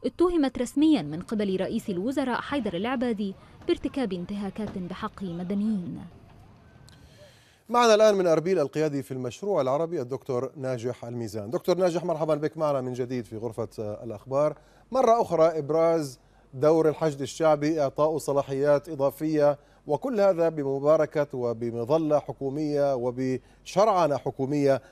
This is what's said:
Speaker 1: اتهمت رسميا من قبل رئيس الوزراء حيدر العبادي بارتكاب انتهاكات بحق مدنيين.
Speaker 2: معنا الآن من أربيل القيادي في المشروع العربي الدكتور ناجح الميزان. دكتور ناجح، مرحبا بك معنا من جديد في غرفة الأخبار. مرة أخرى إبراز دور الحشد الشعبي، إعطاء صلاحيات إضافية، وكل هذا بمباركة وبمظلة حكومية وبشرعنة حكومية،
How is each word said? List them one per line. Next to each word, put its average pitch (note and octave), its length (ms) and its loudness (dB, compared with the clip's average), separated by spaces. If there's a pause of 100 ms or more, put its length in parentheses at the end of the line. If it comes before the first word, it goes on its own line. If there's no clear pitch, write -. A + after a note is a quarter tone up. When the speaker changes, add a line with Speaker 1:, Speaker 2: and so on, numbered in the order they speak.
Speaker 1:
اتهمت E4 540 0
رسميا C#4 440 2
من D3+ 180 -8
قبل G3+ 400 -2
رئيس A3 300 -4
الوزراء B3 500 -2
حيدر A3+ 360 -4
العبادي A3+ 580 -4 (340)
بارتكاب C4+ 440 -2
انتهاكات G3+ 640 -8
بحق F#3 440 -10
مدنيين. F#3+ 800 -4 (1700)
Speaker 2:
معنا A#3 240 6
الآن G#3+ 200 8
من F#3 120 2
أربيل E3 320 4
القيادي C#3+ 440 0
في - 80 -10
المشروع C3+ 500 -4
العربي D3+ 400 0
الدكتور B2 560 -6
ناجح B2 480 -6
الميزان. A2+ 460 -8
دكتور F3 280 0
ناجح، E3+ 260 0
مرحبا D#3 300 0
بك D3+ 240 -4
معنا D3 220 0
من B2+ 120 -6
جديد B2 320 -6
في A2 120 -14
غرفة A2 320 -6 (100)
الأخبار. A#2 800 -4 (360)
مرة A#3 300 4
أخرى D#3+ 360 2
إبراز D#3 600 0 (360)
دور D#3 340 4
الحشد C#3+ 320 -2
الشعبي، D3+ 600 0
إعطاء D3+ 380 0
صلاحيات C#3 680 0
إضافية، D3 720 0 (280)
وكل G3+ 340 -2
هذا E3+ 280 4
بمباركة D3 840 0
وبمظلة A#2+ 840 0
حكومية C#3+ 760 -2
وبشرعنة C3 1200 0
حكومية، C3+ 760 0